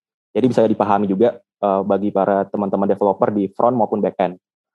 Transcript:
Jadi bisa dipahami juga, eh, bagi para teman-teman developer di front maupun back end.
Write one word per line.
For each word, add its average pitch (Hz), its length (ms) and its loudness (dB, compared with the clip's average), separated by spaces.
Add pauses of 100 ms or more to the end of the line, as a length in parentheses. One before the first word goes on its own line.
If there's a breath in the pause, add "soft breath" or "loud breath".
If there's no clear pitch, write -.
(340)
Jadi 110 120 0
bisa 120 200 2
dipahami 104 440 0
juga, 107 320 0
eh, 98 400 -2
bagi 101 320 -2
para 98 320 0
teman-teman 101 400 -2
developer 101 440 0
di 101 200 -2
front 120 240 0
maupun 107 240 -2
back 95 200 -4
end. 90 200 -2 (360)